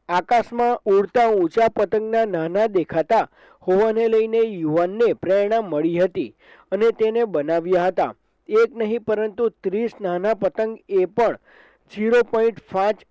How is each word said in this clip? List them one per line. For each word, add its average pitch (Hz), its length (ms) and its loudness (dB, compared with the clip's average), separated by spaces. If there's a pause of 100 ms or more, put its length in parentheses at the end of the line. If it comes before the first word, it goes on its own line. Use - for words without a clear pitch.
આકાશમાં 233 760 0
ઉડતા 202 420 2
ઊંચા 214 400 2
પતંગના 220 580 0
નાના 180 420 -2
દેખાતા 180 640 0 (380)
હોવાને 220 400 2
લઈને 226 320 0
યુવાનને 185 760 0
પ્રેરણા 202 480 0
મળી 170 380 -2
હતી 175 360 -4 (360)
અને 214 200 2
તેને 226 340 0
બનાવ્યા 170 640 0
હતા. 160 260 -2 (360)
એક 226 260 2
નહીં 226 260 -4
પરંતુ 214 480 -2
ત્રીસ 208 420 -4 (100)
નાના 185 320 -2
પતંગ, 220 440 -4 (120)
એ 185 160 2
પણ 185 320 0 (580)
ઝીરો 226 280 2
પોઇન્ટ 226 360 -2 (120)
પાંચ 202 280 -2 (120)